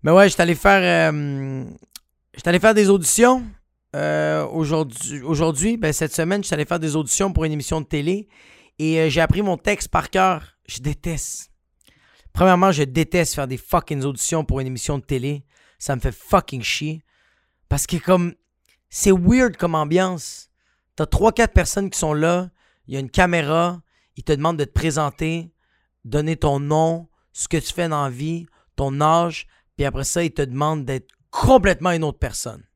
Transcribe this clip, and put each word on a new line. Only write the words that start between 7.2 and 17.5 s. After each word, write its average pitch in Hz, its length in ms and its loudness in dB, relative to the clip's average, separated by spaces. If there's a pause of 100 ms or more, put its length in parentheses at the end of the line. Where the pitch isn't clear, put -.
pour 160 120 0
une 156 80 -2
émission 151 280 -4
de 139 60 -10
télé 170 420 -4 (500)
et, 160 220 0
euh, 160 80 2
j'ai 147 140 2
appris 165 180 2
mon 190 160 0
texte - 320 -4
par - 220 -2
cœur. 185 480 0 (100)
Je - 120 -12
déteste. 147 680 -8 (840)
Premièrement, 185 360 6
je 151 120 0
déteste 151 520 -2
faire 139 140 -6
des 127 80 -6
fucking 151 460 -4
auditions 143 420 -4
pour 135 160 -4
une 131 60 -6
émission 131 320 -6
de 131 60 -10
télé. 139 420 -6 (320)
Ça 139 180 -4
me 117 60 -6
fait 131 100 -2
fucking - 500 -2
chier. 156 400 -6 (680)